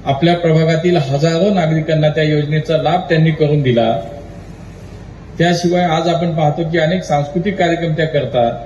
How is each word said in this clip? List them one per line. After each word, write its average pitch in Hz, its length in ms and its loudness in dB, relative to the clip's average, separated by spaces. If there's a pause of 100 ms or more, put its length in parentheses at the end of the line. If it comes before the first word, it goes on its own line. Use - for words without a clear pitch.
आपल्या 170 320 2
प्रभागातील 160 600 2
हजारो 165 580 0
नागरिकांना 156 540 0
त्या 151 160 0
योजनेचा 151 520 0
लाभ 143 240 0
त्यांनी 160 300 2
करून 147 320 2
दिला. 113 380 2 (1400)
त्याशिवाय 175 440 2
आज 165 260 0
आपण 170 260 0
पाहतो 156 360 0
की 170 80 0
अनेक 170 240 0
सांस्कृतिक 165 540 -2
कार्यक्रम 165 360 0
त्या 156 140 0
करतात. 127 460 0 (140)